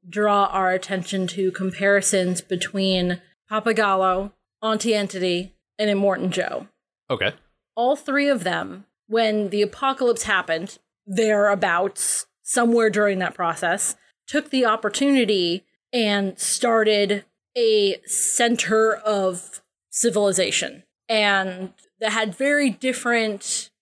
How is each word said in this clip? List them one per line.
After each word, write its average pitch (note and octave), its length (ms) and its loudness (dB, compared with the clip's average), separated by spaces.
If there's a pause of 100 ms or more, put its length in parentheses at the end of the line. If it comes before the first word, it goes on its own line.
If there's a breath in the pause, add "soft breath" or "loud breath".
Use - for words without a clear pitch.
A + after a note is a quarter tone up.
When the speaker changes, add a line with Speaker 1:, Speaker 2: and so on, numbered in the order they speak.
Speaker 1:
draw G3+ 360 2
our F#3+ 260 0
attention F#3 580 -4
to F#3+ 220 -2
comparisons F#3+ 920 0
between F3+ 800 -2 (300 soft breath)
Pappagallo, G3+ 840 0 (300)
Auntie A3 320 0
Entity, F#3 600 -2 (240)
and G#3+ 120 0
Immortan G3 400 0
Joe. - 380 -4 (400)
Speaker 2:
Okay. A2+ 240 -2 (420)
Speaker 1:
All B3 220 2
three C#4+ 320 0
of A3+ 160 0
them, F3+ 400 -6 (240)
when G#3+ 420 0
the G#3 120 0
apocalypse A#3+ 640 0
happened, F3+ 540 -2 (280)
thereabouts, G3+ 1200 0 (160)
somewhere A#3 480 2
during G3+ 300 2
that F3+ 140 -4
process, E3+ 600 -2 (300 soft breath)
took D4 240 -2
the B3+ 160 2
opportunity G#3+ 1000 0 (280)
and G3+ 460 0
started G#3+ 840 2 (320)
a G#3+ 500 2
center A3 880 2
of G3 680 -2 (300)
civilization. F#3+ 960 0 (240)
And F#3+ 640 0 (260)
that G#3+ 140 -2
had G#3+ 240 -2
very C#4+ 340 2
different, A#3 1000 -4 (120)